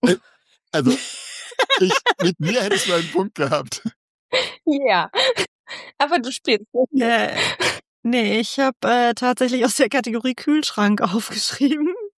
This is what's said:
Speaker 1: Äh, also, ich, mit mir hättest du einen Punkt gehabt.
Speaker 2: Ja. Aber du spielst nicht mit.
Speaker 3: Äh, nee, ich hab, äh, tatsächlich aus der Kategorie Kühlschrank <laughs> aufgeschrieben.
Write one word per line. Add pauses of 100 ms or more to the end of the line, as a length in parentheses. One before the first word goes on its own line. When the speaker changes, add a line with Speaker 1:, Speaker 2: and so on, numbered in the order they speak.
Speaker 1:
Äh, (560)
also, (880)
ich, (300)
mit
mir
hättest
du
einen
Punkt
gehabt. (840)
Speaker 2:
Ja. (880)
Aber
du
spielst
nicht
mit.
Speaker 3:
Äh, (640)
nee,
ich
hab,
äh,
tatsächlich
aus
der
Kategorie
Kühlschrank
<laughs>
aufgeschrieben. (240)